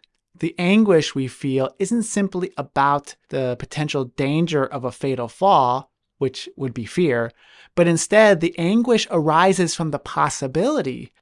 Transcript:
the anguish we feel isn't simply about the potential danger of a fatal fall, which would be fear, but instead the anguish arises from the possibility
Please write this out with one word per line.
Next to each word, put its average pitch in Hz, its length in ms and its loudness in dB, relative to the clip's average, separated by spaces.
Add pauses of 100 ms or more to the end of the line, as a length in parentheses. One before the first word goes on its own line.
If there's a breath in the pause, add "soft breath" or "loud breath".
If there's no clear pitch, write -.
(380)
the 165 220 -6
anguish 185 560 4
we 135 120 -4
feel 135 520 -4
isn't 214 240 -2
simply 190 540 -4
about 143 580 -2 (140)
the 127 280 -4
potential 147 480 -6
danger 147 580 -2
of 131 200 -8
a 123 80 -4
fatal 123 360 -6
fall, 135 600 2 (300)
which 135 360 -4
would 135 180 -8
be 117 120 -8
fear, 120 460 0 (420 soft breath)
but 175 140 4
instead 202 520 4
the 170 200 -4
anguish 220 500 2
arises 170 640 2
from 160 180 -6
the 143 80 -4
possibility 147 1120 -4 (100)